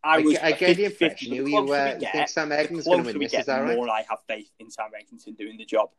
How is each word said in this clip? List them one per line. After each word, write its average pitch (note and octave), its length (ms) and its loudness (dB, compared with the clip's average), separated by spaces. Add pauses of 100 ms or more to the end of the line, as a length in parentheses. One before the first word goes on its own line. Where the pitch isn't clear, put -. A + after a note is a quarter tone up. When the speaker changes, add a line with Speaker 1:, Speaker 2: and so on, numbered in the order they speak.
Speaker 1:
I D#3 140 4
Speaker 2:
I - 60 6
Speaker 1:
was D3+ 120 4
Speaker 2:
ge-, - 80 -2
I D#3+ 100 2
Speaker 1:
a D3+ 40 -2
Speaker 2:
get F3 200 4
the G3+ 80 2
Speaker 1:
fifty G3+ 40 2
fifty, - 380 -2
Speaker 2:
impression A#2 40 -8
Speaker 1:
but B2 60 -6
the C3 60 -4
Speaker 2:
you, C#3 40 -2
you, C#3+ 40 -2
Speaker 1:
closer C#3+ 240 2
Speaker 2:
uh, C#3 100 2
Speaker 1:
we C#3 100 0
Speaker 2:
you - 60 -10
Speaker 1:
get, B2 120 -6
Speaker 2:
think D3 180 -2
Sam D#3 180 -2
Speaker 1:
the D3 80 -2
Speaker 2:
Eggington's D#3 320 -2
gonna F3 140 6
Speaker 1:
closer - 40 -4
Speaker 2:
win G#3 120 -4
Speaker 1:
we - 60 -2
Speaker 2:
this, - 80 -6
Speaker 1:
get, C3 80 0
Speaker 2:
is - 60 -4
that C3 120 0
Speaker 1:
the - 60 0
Speaker 2:
right? A#2 120 0
Speaker 1:
more A#2+ 140 -2
I A2 180 -2
have A2 180 -6
faith G#2+ 320 -10
in A2+ 120 -20
Sam A2 280 -10
Eggington A2 380 -20
doing A2 220 -12
the - 80 -18
job. G#2+ 320 0